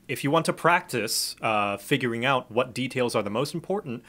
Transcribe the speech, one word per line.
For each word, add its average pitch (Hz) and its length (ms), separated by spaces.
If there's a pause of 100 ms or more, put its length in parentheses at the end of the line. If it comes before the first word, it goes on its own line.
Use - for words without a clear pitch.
if 131 160
you 139 80
want 160 140
to 180 80
practice, 160 880
uh, 104 360
figuring 120 480
out 131 240
what 113 240
details 123 420
are 110 80
the 101 60
most 120 240
important, 160 560